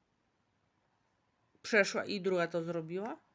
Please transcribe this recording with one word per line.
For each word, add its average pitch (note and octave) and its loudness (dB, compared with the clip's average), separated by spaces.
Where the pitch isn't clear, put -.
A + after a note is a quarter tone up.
przeszła G3+ 4
i G3+ -4
druga F3 2
to E3+ -4
zrobiła? F3 -6